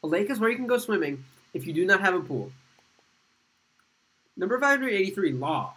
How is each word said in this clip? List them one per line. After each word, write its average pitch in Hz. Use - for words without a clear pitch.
A 165
lake 196
is 247
where 220
you 247
can 247
go 247
swimming 160
if 135
you 160
do 170
not 190
have 190
a 180
pool. 110
Number 208
five 277
hundred 254
eighty-three, 190
law. 131